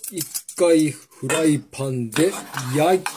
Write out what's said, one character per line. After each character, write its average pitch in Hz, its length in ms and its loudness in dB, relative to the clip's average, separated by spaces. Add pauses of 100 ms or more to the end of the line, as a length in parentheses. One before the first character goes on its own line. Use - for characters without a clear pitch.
(120)
一 175 140 -6 (300)
回 165 340 4
フ - 380 -12
ラ 160 160 0
イ 151 160 4
パ - 300 -8
ン 123 200 -4
で 160 240 2 (420)
焼 165 200 4
い 185 80 -2 (140)